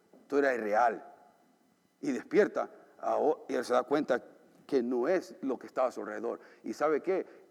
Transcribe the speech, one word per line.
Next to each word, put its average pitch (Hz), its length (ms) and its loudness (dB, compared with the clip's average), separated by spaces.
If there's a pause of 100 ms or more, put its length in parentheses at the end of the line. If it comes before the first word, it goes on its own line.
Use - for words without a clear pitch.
(260)
todo 139 140 2
era 139 140 2
irreal. 110 500 2 (960)
Y 147 100 -4
despierta, 131 580 0 (300)
aho-, 113 500 0
y 135 60 -4
él 127 100 -2
se 113 100 0
da 127 100 4
cuenta 135 400 0 (420)
que 135 160 2
no 120 240 0
es 175 360 -2
lo 131 140 -2
que 113 120 -16
estaba 131 180 0
a 120 60 -2
su 113 80 -10
alrededor. 107 400 -6 (240)
¿Y 113 80 -8
sabe 147 280 0
qué? 180 260 -2 (240)